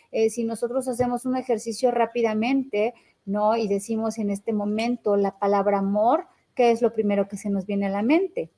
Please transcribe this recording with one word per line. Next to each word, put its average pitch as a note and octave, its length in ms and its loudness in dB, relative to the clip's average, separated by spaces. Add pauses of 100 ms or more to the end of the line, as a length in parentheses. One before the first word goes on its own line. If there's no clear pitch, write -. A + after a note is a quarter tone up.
(140)
Eh, A3 160 2
si A3+ 160 -4
nosotros A#3+ 420 -4
hacemos B3 380 -2
un B3+ 100 -2
ejercicio A#3+ 560 0
rápidamente, A#3 1000 0 (320)
¿no? G#3 320 2
Y A3+ 100 -2
decimos A3 500 -2
en G#3 120 -2
este G3+ 240 -4
momento G#3+ 640 0
la G3 200 0
palabra G3+ 420 2
amor, G#3+ 460 2 (300)
¿qué A#3+ 160 4
es A3+ 100 0
lo A3+ 120 2
primero G3+ 340 0
que G3+ 80 -10
se G3+ 140 -6
nos G3 160 -2
viene G3+ 220 -2
a - 20 0
la G3 120 -2
mente? C#4+ 560 0